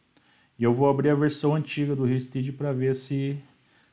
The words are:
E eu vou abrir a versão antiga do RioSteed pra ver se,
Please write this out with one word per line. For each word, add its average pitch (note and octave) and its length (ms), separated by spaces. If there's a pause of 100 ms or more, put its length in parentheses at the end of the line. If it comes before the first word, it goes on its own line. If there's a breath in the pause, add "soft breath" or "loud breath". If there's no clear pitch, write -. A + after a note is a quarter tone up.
(580 soft breath)
E A#2 40
eu A#2+ 120
vou C#3 140
abrir C#3 200
a D3 60
versão D3 400
antiga D3 420
do C3+ 80
RioSteed B2+ 480
pra C#3+ 200
ver C3 220
se, C#3 480 (500 soft breath)